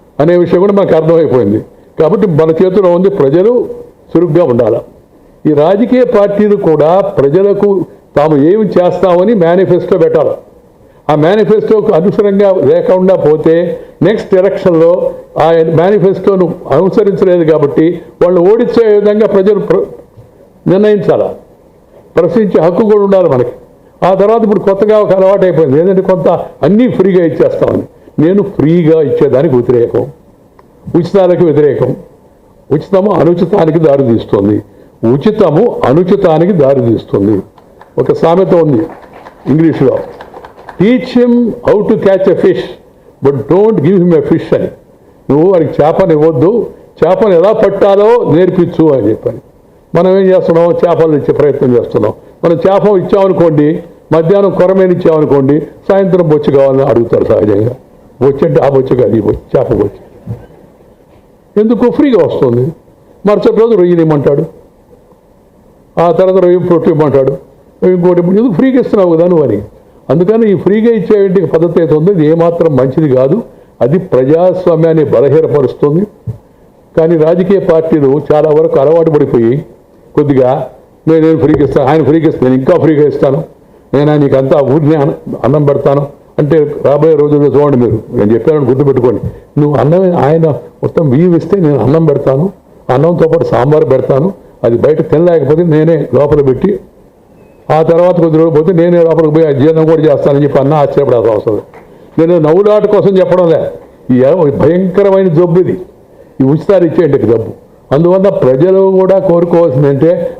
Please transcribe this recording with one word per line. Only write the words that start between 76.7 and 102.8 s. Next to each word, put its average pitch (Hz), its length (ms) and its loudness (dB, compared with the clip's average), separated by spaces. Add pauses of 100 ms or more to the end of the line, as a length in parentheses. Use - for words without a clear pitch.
కానీ 165 180 2
రాజకీయ 175 440 2
పార్టీలు 160 600 0 (140)
చాలా 151 160 2
వరకు 160 300 2
అలవాటు 160 300 2
పడిపోయి, 135 540 0 (500)
కొద్దిగా 139 560 0 (380)
"నేను, 160 180 2
నేను 160 140 2
ఫ్రీగా 151 240 2
ఇస్తాను, 131 240 0
ఆయన 160 160 2
ఫ్రీగా 165 240 0
ఇస్తాను, 131 220 0
నేను 131 120 0
ఇంకా 160 220 0
ఫ్రీగా 151 240 2
ఇస్తాను, 143 360 -2 (500)
నేను 147 160 0
ఆయనకి 143 260 0
అంతా 135 240 0
ఊరినే 143 360 0
అన్న-, - 480 -4
అన్నం 143 200 0
పెడతాను" 143 420 0 (320)
అంటే, 147 440 0
రాబోయే 151 320 2
రోజుల్లో 143 460 2
చూడండి 139 240 2
మీరు, 110 140 -2 (120)
నేను 104 240 0
చెప్పానని 147 300 0
గుర్తుపెట్టుకోండి, 131 560 0 (400)
నువ్వు 147 180 0
అన్నం, 175 380 0
ఆయన 156 320 0 (340)
మొత్తం 160 280 -2
బియ్యం 170 260 2
ఇస్తే 202 240 -2
నేను 147 180 0
అన్నం 151 280 0
పెడతాను, 139 440 -2 (400)
అన్నంతో 160 380 0
పాటు 165 160 0
సాంబార్ 147 460 0
పెడతాను, 139 420 0 (320)
అది 117 140 0
బయట 156 320 0
తినలేకపోతే 156 520 0
నేనే 156 520 0
లోపల 147 280 2
పెట్టి 135 380 -2 (920)
ఆ 156 120 2
తర్వాత 170 380 2
కొద్ది 160 180 0
రోజులు 160 240 2
పోతే 156 100 0
నేనే 175 300 2
లోపలికి 160 280 0
పోయి 160 160 2
ఆ 147 40 0
జీర్ణం 156 380 0
కూడా 160 140 2
చేస్తానని 143 420 0
చెప్పి 143 140 0
అన్న 135 160 0
ఆశ్చర్యపడాల్సిన 127 580 0
అవసరం 107 220 -2
లేదు. - 720 -6
నేను 165 220 0
నవ్వులాట 208 380 2